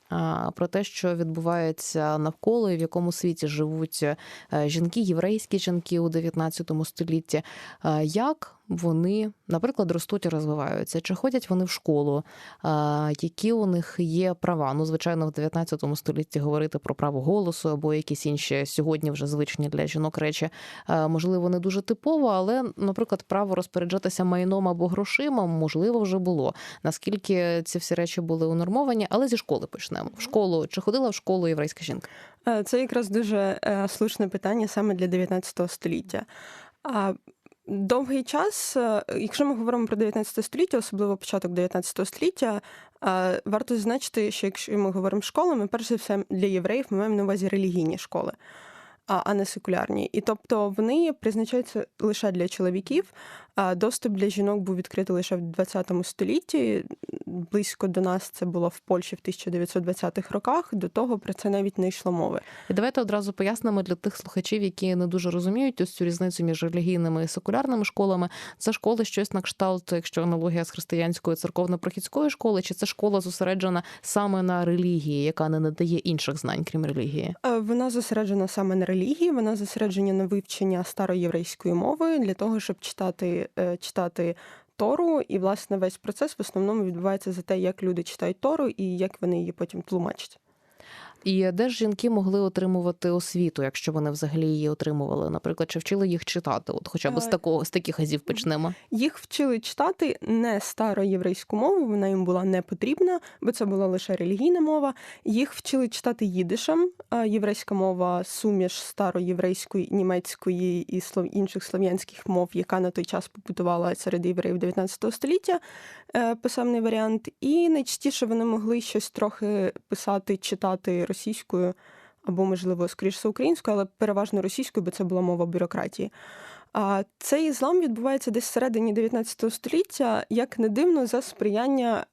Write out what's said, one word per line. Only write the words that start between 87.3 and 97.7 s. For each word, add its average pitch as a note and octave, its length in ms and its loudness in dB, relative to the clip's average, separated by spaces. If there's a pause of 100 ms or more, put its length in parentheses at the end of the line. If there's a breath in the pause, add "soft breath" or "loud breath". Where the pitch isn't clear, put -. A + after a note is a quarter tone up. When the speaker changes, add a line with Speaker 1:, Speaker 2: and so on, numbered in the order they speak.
Speaker 2:
за F3+ 100 -6
те, F#3+ 160 0
як F#3 240 -2
люди F3+ 200 0
читають - 380 -4
Тору C#4+ 280 2
і F#3 280 -2
як F#3 260 -2
вони F3 160 2
її F3 140 -4
потім F3 300 -6
тлумачать. - 580 -4 (840 loud breath)
Speaker 1:
І F#3+ 280 2
де G#3+ 160 2
ж A#3+ 80 -4
жінки A3 340 2
могли G3 300 2
отримувати F#3 680 2
освіту, F3 520 0
якщо C3+ 300 -2
вони D3+ 180 0
взагалі D#3 360 0
її D3+ 220 0
отримували? D3+ 640 -2
Наприклад, D#3+ 400 -2
чи - 80 -4
вчили G3 300 0
їх E3+ 160 -2
читати? - 480 -2
От - 160 -6
хоча D3+ 220 0
б D#3+ 100 0
з A3+ 60 -4
Speaker 2:
Е, A3+ 40 0
Speaker 1:
такого, E3 340 2
з - 60 -8